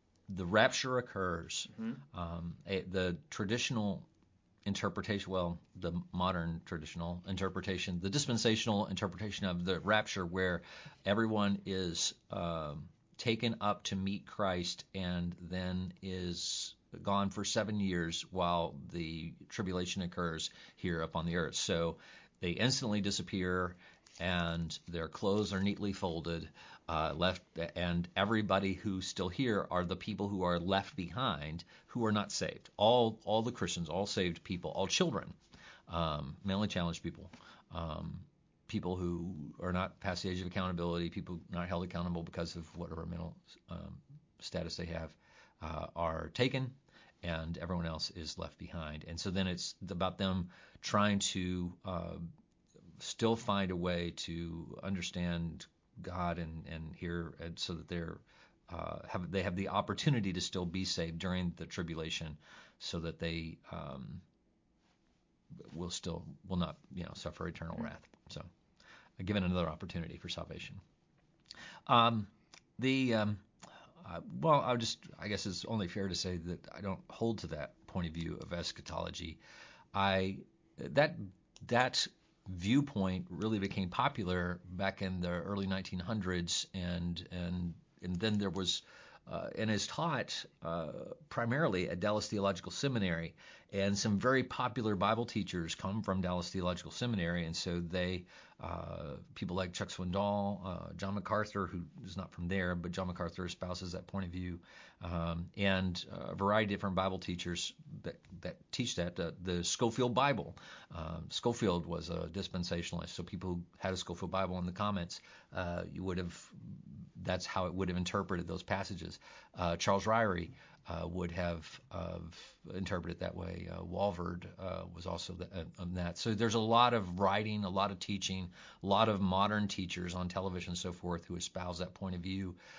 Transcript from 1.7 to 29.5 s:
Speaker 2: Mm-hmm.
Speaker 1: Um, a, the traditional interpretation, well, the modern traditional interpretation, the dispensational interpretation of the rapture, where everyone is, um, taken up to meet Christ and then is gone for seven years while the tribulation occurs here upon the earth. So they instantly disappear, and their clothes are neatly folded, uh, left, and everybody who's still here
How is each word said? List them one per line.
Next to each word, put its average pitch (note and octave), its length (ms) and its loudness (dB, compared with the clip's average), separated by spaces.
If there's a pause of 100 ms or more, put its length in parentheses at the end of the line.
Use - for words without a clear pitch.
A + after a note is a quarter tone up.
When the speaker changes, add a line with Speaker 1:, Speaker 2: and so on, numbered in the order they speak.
Speaker 2:
Mm-hmm. A#2 400 -6
Speaker 1:
Um, E2+ 340 -4 (120)
a, F#2+ 160 0
the F2+ 340 0 (120)
traditional G#2+ 760 0 (640)
interpretation, G2 640 0
well, F2 260 2 (160)
the F2+ 180 -2 (200)
modern F2 540 2
traditional F2 600 -4
interpretation, F#2 760 -2
the G2 100 0
dispensational A2+ 760 4
interpretation G2+ 600 -2
of F2 180 0
the F2+ 160 2
rapture, G2+ 440 4
where F2+ 360 2 (440)
everyone G2+ 640 4
is, F#2 480 0 (160)
um, E2 540 -2 (320)
taken A2+ 440 2
up G#2 240 2
to - 120 -2
meet G2 300 -2
Christ F2+ 580 0 (100)
and F2 480 0
then F2+ 500 -2 (100)
is F2+ 720 -4 (280)
gone G2 280 2
for G2+ 140 -2
seven G#2+ 360 2
years F2 500 2
while F2 440 2 (180)
the E2 400 -6 (160)
tribulation F2+ 540 -2
occurs E2+ 480 -2 (260)
here E2+ 260 0
upon E2 240 -2
the E2+ 100 0
earth. D#2+ 180 0
So E2 420 2 (440)
they F2 100 2
instantly G#2+ 520 2
disappear, F#2 720 0 (420)
and E2+ 600 0 (100)
their E2+ 200 -2
clothes G2+ 440 2
are G2 100 2
neatly G2 300 2
folded, E2 560 -2 (400)
uh, D#2+ 260 2
left, F2+ 280 2 (340)
and F2 400 2
everybody G2 560 4
who's F#2 340 -2
still F#2 220 0
here G#2 420 2